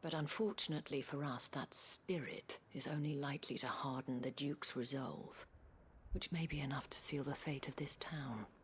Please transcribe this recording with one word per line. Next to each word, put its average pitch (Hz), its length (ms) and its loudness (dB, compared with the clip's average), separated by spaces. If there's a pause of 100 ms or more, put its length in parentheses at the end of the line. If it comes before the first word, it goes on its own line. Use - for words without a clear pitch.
But 165 140 -2
unfortunately 156 880 2
for 143 220 -2
us, 127 240 0
that - 260 -2
spirit - 840 0 (140)
is - 140 -2
only 147 280 2
likely 139 440 -2
to 131 100 0
harden 131 520 0
the 131 100 0
Duke's 143 440 0
resolve, - 720 -2 (680)
which - 200 0
may 165 140 4
be 147 140 0
enough 139 300 0
to - 100 -2
seal 143 220 4
the 139 120 0
fate 139 340 -2
of 139 80 -6
this - 200 0
town. 127 500 -4 (180)